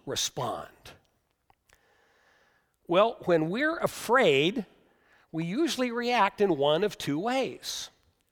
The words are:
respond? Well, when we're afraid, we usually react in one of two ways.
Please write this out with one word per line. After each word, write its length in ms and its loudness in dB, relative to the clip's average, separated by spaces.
respond? 640 -6
Well, 340 4
when 260 2
we're 280 -2
afraid, 880 2
we 140 -6
usually 460 -2
react 500 0
in 160 4
one 260 2
of 140 -4
two 220 -4
ways. 720 -6